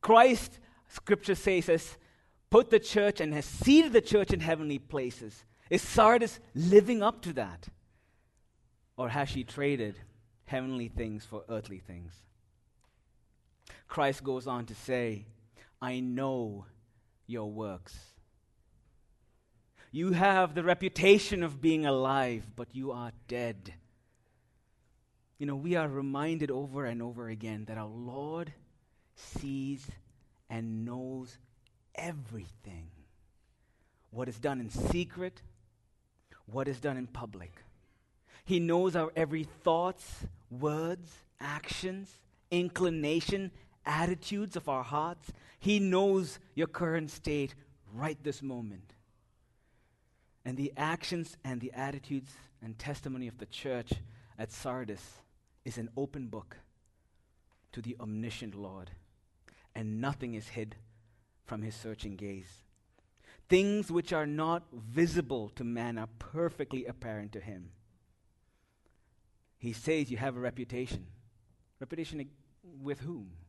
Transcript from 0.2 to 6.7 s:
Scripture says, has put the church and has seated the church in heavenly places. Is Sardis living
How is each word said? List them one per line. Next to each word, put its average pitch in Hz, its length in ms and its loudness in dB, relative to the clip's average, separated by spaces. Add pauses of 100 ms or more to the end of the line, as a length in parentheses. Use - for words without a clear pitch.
Scripture - 480 0
says, 180 300 2
has - 320 2 (520)
put 247 200 10
the 214 100 10
church 208 400 2
and 156 140 0
has 143 100 0
seated 294 480 8
the 220 80 12
church 208 320 4
in 185 80 2
heavenly 156 400 0
places. 123 640 -8 (260)
Is 175 120 4
Sardis 226 580 6 (140)
living 202 480 10